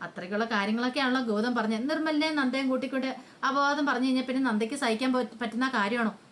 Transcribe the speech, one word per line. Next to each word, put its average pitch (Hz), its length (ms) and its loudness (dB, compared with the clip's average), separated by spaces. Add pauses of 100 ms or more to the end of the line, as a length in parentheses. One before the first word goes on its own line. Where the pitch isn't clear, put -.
അത്രയ്ക്കുള്ള 180 420 -4
കാര്യങ്ങളൊക്കെയാണല്ലോ 247 760 0
ഗൗതം 226 340 0
പറഞ്ഞത്. 226 360 0
നിർമ്മലിനെ 311 440 2
നന്ദയും 269 340 0
കൂട്ടിക്കൊണ്ട് 262 480 -2 (320)
അപവാദം 285 380 2
പറഞ്ഞു 254 200 0
കഴിഞ്ഞാൽ 254 180 2
പിന്നെ 262 180 0
നന്ദയ്ക്ക് 226 320 0
സഹിക്കാൻ 254 380 0
പറ്റ-, 247 260 -2
പറ്റുന്ന 240 300 -2
കാര്യമാണോ? 220 500 0 (140)